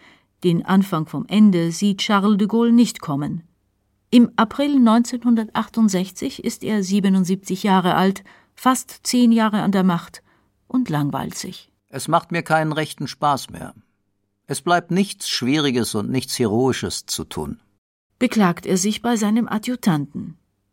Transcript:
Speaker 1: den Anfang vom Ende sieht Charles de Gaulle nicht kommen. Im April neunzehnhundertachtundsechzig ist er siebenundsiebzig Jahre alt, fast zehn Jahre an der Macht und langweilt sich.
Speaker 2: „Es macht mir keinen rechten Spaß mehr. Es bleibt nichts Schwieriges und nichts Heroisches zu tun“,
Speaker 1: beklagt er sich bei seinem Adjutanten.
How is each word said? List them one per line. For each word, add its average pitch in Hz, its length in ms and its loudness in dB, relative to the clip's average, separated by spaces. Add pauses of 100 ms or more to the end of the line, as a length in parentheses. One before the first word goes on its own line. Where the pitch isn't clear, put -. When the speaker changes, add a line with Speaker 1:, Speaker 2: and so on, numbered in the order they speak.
(440)
Speaker 1:
den 170 200 2
Anfang 185 420 0
vom 143 220 -8
Ende 180 440 4
sieht 196 260 -2
Charles 208 400 2
de 208 100 2
Gaulle 233 240 2
nicht 233 280 4
kommen. 147 420 -6 (680)
Im 240 260 6
April 277 420 0
neunzehnhundertachtundsechzig 226 1700 0
ist - 180 -6
er 214 220 -2
siebenundsiebzig 190 800 0
Jahre 185 300 2
alt, 190 280 0 (320)
fast - 480 -2
zehn 247 300 4
Jahre 220 300 2
an 196 100 0
der 196 100 2
Macht 180 400 -2 (460)
und 254 200 -2
langweilt 147 480 -4
sich. - 360 -14 (160)
Speaker 2:
„Es - 180 -12
macht 165 240 0
mir 170 120 -4
keinen 156 300 0
rechten 147 360 -6
Spaß 143 420 -4
mehr. - 240 -14 (720)
Es 139 140 -8
bleibt 175 320 0
nichts 196 360 -2
Schwieriges 127 680 0
und 107 140 -4
nichts 127 280 -6
Heroisches 113 680 -2
zu - 180 -8
tun“, 76 360 -10 (600)
Speaker 1:
beklagt 202 440 0
er 190 120 -2
sich 208 260 -4
bei 240 140 -2
seinem 214 320 0
Adjutanten. 208 920 -4 (340)